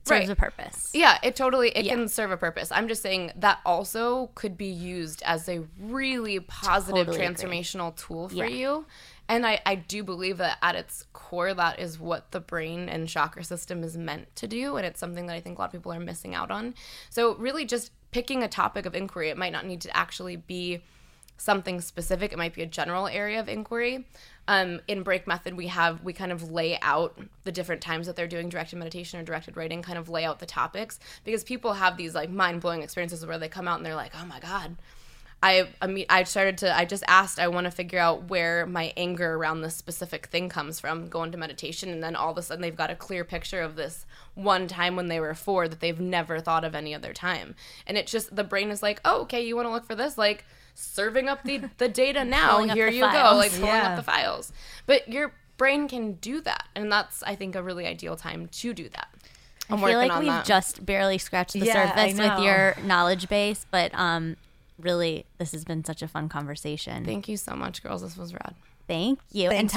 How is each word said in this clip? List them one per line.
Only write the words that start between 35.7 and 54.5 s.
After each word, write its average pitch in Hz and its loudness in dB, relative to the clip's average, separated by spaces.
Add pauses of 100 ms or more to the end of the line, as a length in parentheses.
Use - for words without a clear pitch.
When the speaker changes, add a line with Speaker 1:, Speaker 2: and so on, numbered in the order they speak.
Speaker 2:
I 190 0
mean, 190 -2
I 185 8
started 190 2
to, 185 2
I 175 4
just 190 -4
asked, 190 6
I 175 4
wanna 175 0
figure 175 -2
out 170 4
where 170 2
my 170 -2
anger 175 0
around 160 0
this 160 -6
specific - -10
thing 180 -2
comes 156 -6
from, 165 -4
go 165 -4
into 165 -6
meditation, 160 -8
and 165 -6
then 160 -4
all 160 0
of 160 -8
a - -2
sudden 165 -8
they've 165 -4
got 156 -2
a 147 -8
clear 175 -6
picture 175 -6
of 156 -6
this 156 -8 (260)
one 190 4
time 175 0
when 175 -2
they 165 0
were 160 -2
four 180 2
that 160 -10
they've 170 0
never 170 0
thought 160 2
of 160 -4
any 151 -6
other - -10
time. 170 -4 (320)
And 202 -2
it - -2
just, 220 -4
the 202 0
brain 196 -2
is 208 -6
like, 208 0
"Oh, - 4
okay, 240 -4
you 233 -2
wanna 240 -2
look 233 -4
for - -8
this? 262 -2
Like, 208 2 (300)
serving 226 0
up 277 -2
the, 269 -2 (160)
the 247 4
data 269 4
Speaker 1:
<laughs> - -
Speaker 2:
now, 269 6
Speaker 1:
Pulling 220 4
up 214 2
Speaker 2:
here 220 6
Speaker 1:
the 226 2
Speaker 2:
you 254 2
go, 214 8
Speaker 1:
files. 233 10
Speaker 2:
like, 202 6
pulling 185 2
Speaker 3:
Yeah. 214 6
Speaker 2:
up 180 0
the 226 -2
files." - 0 (360)